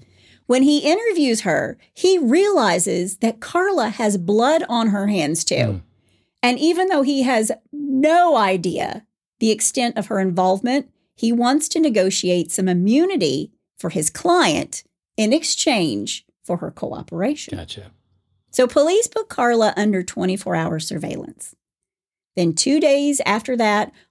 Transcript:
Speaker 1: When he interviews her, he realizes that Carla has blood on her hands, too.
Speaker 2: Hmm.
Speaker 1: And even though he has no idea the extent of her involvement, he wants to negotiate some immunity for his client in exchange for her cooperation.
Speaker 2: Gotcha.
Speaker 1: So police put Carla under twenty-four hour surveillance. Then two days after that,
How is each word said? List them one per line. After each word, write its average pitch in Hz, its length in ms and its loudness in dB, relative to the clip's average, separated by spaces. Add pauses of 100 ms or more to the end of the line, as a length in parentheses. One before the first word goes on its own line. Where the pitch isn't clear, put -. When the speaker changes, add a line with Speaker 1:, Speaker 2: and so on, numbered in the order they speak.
(480)
Speaker 1:
When 254 160 4
he 294 160 4
interviews 330 600 0
her, 143 360 -2 (160)
he 370 260 2
realizes 220 960 2
that 226 220 -2
Carla 349 500 0
has 208 280 -2
blood 226 520 2
on 226 200 0
her 202 180 0
hands, 165 360 -2
too. 123 220 0
Speaker 2:
Hmm. 101 120 -4 (680)
Speaker 1:
And 240 160 2
even 339 300 2
though 311 120 2
he 269 220 0
has 233 280 2 (200)
no 294 680 2
idea 190 680 -2 (340)
the 220 100 2
extent 240 480 -2
of 202 100 -6
her 202 120 -2
involvement, 190 680 0 (280)
he 233 160 -2
wants 240 380 2
to 320 100 -2
negotiate 190 720 0
some 190 160 -2
immunity 190 840 0 (280)
for 180 100 -6
his 160 220 -4
client - 720 0 (340)
in 220 160 2
exchange 180 920 -2 (180)
for 175 140 -4
her - 120 -8
cooperation. - 880 -6
Speaker 2:
Gotcha. - 340 -14 (600)
Speaker 1:
So 254 160 2
police 339 400 2
put 440 220 -6
Carla 233 460 0
under 202 280 0
twenty-four 185 520 -4
hour 165 240 -2
surveillance. - 760 -10 (800)
Then 170 180 0
two 269 260 0
days 285 460 2
after 233 320 -2
that, 214 340 0 (200)